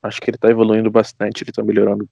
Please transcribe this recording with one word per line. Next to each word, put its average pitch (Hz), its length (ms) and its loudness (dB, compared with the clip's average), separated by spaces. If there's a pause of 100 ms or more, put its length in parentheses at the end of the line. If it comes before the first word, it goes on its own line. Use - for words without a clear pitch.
Acho - 180 -10
que - 100 -4
ele - 80 -12
tá 113 100 4
evoluindo 110 420 2
bastante, - 520 -2
ele 117 100 -12
tá 110 100 -6
melhorando 101 500 0